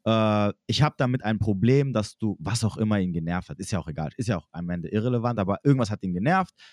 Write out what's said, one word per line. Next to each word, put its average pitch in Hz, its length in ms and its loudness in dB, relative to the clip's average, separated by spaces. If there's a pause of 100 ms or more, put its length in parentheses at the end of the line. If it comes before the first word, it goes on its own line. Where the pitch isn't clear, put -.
äh, 107 480 2 (140)
ich - 160 2
hab 147 160 2
damit 127 260 0
ein 107 140 0
Problem, 120 540 2
dass 107 260 -2
du", 107 220 -2
was 107 240 -2
auch 104 140 0
immer 107 220 2
ihn 92 120 0
genervt 85 380 -4
hat, 71 100 -14
ist 98 120 -10
ja 95 80 0
auch 80 80 -8
egal, 78 280 -6
ist 110 120 -4
ja 92 100 0
auch - 140 -16
am 87 180 -8
Ende 87 200 -6
irrelevant, 120 500 0
aber 98 240 0
irgendwas 131 260 4
hat 104 140 -8
ihn 90 100 -2
genervt, 160 400 0 (180)